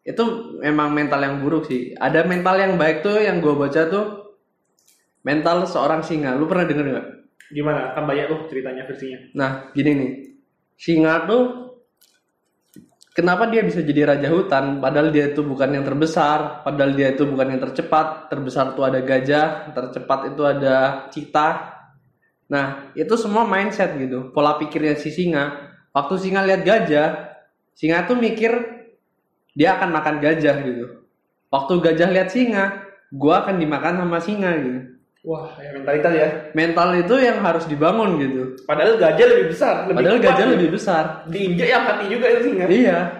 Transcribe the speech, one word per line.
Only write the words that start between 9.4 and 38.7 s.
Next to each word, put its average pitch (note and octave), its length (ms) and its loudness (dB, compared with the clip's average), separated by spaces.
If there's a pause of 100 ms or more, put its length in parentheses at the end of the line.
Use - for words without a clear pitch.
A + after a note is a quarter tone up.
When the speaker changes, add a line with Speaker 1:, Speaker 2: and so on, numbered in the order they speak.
Speaker 1:
gini C#3+ 180 0
nih. B2+ 200 -2 (640)
Singa E3 520 2
tuh A#3 160 2 (1700)
kenapa F3+ 400 2
dia A3+ 100 2
bisa E3+ 220 0
jadi D3 240 2
raja C#3 240 2
hutan? C#3 480 2
Padahal C#3 320 2
dia D3 180 2
itu D3 140 -2
bukan C3+ 320 0
yang C#3 100 -4
terbesar, D3+ 800 0
padahal C#3 320 0
dia C3+ 180 2
itu C#3+ 140 0
bukan C3 240 -2
yang C3 100 -4
tercepat. - 680 -2
Terbesar C3+ 420 -4
tuh - 140 -2
ada C3 160 0
gajah, C#3+ 720 0
tercepat C3 580 -4
itu D3 120 -4
ada C3+ 320 2 (340)
citah. D3+ 640 -2 (720)
Nah, C#3 480 -4
itu D#3 180 -2
semua G#3+ 300 0
mindset G3 540 -2
gitu, B2+ 340 -6
pola D3 240 2
pikirnya D3+ 400 -2
si D3+ 160 -8
singa. D3+ 560 -2 (240)
Waktu F#3 240 -2
singa F#3+ 240 -2
lihat F#3+ 240 2
gajah, E3 440 2 (680)
singa E3 300 0
tuh B3 100 2
mikir, A3+ 380 0 (1000)
"Dia E3+ 240 4
akan F3+ 140 -2
makan D3+ 320 -2
gajah," D3 400 2
gitu. A#2+ 400 -8 (480)
Waktu C3+ 220 -2 (100)
gajah E3 260 4
lihat F#3 220 2
singa, A3+ 340 0 (460)
"Gua D3 320 2
akan F#3+ 160 -2
dimakan D#3 420 -2
sama E3+ 160 -2
singa," F#3+ 400 -2
gitu. B2+ 240 -4 (480)
Speaker 2:
Wah, D#3 220 -8 (100)
ya C#3+ 160 -16
mentalitas D3+ 380 0
ya. D#3 140 2 (260)
Speaker 1:
Mental E3 400 2
itu F3+ 240 2
yang A3+ 240 2
harus E3 240 0
dibangun E3+ 500 2
gitu. C3 260 -2 (220)
Speaker 2:
Padahal E3 320 4